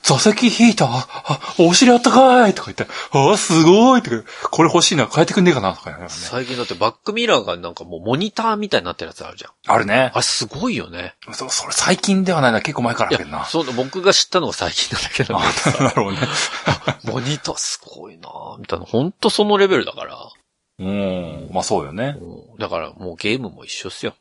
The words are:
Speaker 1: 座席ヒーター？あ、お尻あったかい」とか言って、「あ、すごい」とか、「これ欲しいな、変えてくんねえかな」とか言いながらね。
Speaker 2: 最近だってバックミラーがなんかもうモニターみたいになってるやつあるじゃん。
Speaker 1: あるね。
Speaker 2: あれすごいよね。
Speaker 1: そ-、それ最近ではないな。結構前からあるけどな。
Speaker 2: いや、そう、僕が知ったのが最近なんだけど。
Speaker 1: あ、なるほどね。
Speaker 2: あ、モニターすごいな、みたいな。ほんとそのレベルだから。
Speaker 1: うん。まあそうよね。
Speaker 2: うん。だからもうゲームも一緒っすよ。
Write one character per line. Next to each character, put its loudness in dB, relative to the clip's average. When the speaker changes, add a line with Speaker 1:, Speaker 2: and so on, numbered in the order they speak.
Speaker 1:
座 2
席 4
ヒ 6
ー 0
タ 2
ー？ 0
あ、 -6
お 6
尻 6
あ 8
っ 4
た 2
か 8
い」 2
と -8
か -12
言 -12
っ -12
て、 -4
「あ、 6
す 2
ご 8
い」 2
と -8
か、 -4
「こ 2
れ 6
欲 4
し 2
い 0
な、 2
変 2
え 4
て -8
く 2
ん 6
ね 6
え 2
か -2
な」 0
と -16
か -16
言 -14
い -14
な -18
が -12
ら -16
ね。 -12
Speaker 2:
最 -8
近 -10
だ -4
っ -6
て -8
バ 0
ッ -20
ク -6
ミ -2
ラ 4
ー -10
が -4
な -10
ん -18
か -16
も -14
う -12
モ -2
ニ -4
タ -4
ー 0
み -6
た 0
い 2
に -10
な -4
っ -10
て -10
る -12
や -18
つ -16
あ -14
る -20
じ -18
ゃ -20
ん。 -20
Speaker 1:
あ 4
る 0
ね。 2
Speaker 2:
あ -2
れ 0
す -4
ご -6
い -4
よ -8
ね。 -12
Speaker 1:
そ-、 -12
そ -6
れ -8
最 2
近 0
で 0
は 0
な 4
い 2
な。 2
結 -6
構 -2
前 -2
か 0
ら -2
あ -8
る 0
け -6
ど -14
な。 -8
Speaker 2:
い -6
や、 -8
そ -4
う、 -8
僕 -6
が 4
知 2
っ -20
た 0
の -4
が -4
最 -4
近 -4
な -6
ん -6
だ -8
け -2
ど。 -4
Speaker 1:
あ、 0
な 2
る 0
ほ -2
ど -6
ね。 -6
Speaker 2:
あ、 -2
モ -6
ニ -6
タ -10
ー -8
す -8
ご -20
い -20
な、 -20
み -16
た -4
い -12
な。 -16
ほ 0
ん -2
と 0
そ 2
の 4
レ 4
ベ 4
ル 0
だ -8
か -14
ら。 -14
Speaker 1:
う -8
ん。 -4
ま -2
あ -6
そ 0
う -8
よ -12
ね。 -6
Speaker 2:
う -20
ん。 -20
だ -6
か -4
ら -8
も -12
う -16
ゲ -2
ー -6
ム -10
も -20
一 -14
緒 -12
っ -12
す -12
よ。 -8